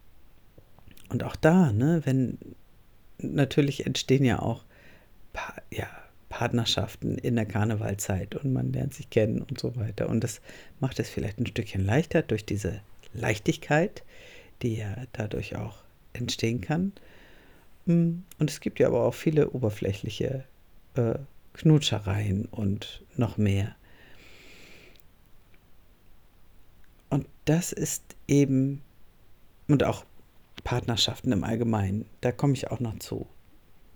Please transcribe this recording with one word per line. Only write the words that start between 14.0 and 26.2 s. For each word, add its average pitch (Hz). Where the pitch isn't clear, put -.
die 113
ja 104
dadurch -
auch -
entstehen 117
kann. 180
Mm, 170
und 151
es -
gibt -
ja 127
aber 117
auch 120
viele 156
oberflächliche, 123
äh, 117
Knutschereien 104
und -
noch 117
mehr. 101